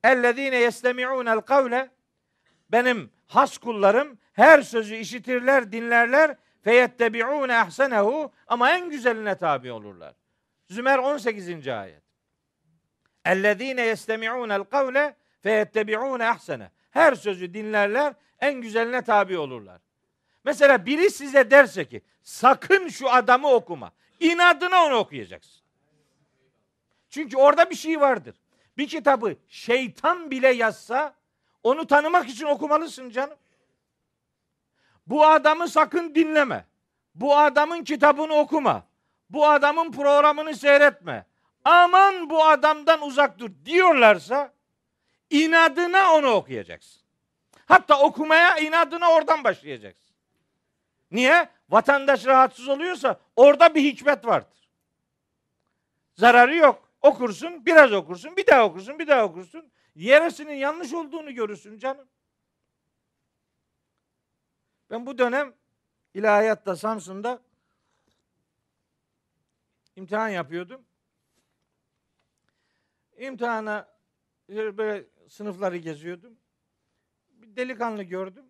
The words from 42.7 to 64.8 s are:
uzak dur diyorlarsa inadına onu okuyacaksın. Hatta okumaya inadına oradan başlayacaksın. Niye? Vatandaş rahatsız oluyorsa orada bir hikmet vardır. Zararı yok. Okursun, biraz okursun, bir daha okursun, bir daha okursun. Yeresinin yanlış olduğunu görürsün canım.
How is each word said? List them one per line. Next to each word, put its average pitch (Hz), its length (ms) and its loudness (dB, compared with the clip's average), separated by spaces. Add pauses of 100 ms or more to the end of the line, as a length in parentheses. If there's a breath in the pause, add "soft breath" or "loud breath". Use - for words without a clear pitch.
uzak 277 360 -2
dur 226 120 -14 (140)
diyorlarsa 269 880 2 (800)
inadına 330 840 2
onu 285 180 2
okuyacaksın. 110 720 -6 (640 soft breath)
Hatta 302 340 4
okumaya 311 580 2
inadına 330 540 0
oradan 311 320 0
başlayacaksın. 135 720 -8 (920)
Niye? 269 380 0 (200)
Vatandaş 269 580 0
rahatsız 262 420 2
oluyorsa 277 520 -4 (160)
orada 285 380 6
bir 311 80 2
hikmet 277 440 -2
vardır. - 440 -4 (1400)
Zararı 240 420 6
yok. 302 340 2 (120)
Okursun, 262 640 -2
biraz 302 260 6
okursun, 180 440 -8
bir 381 100 -4
daha 269 180 6
okursun, 196 340 -8
bir 311 100 -10
daha 254 160 2
okursun. 185 460 -14 (240)
Yeresinin 294 600 0
yanlış 285 380 -8
olduğunu 302 420 -12
görürsün 214 440 -12
canım. 262 300 -12 (2750)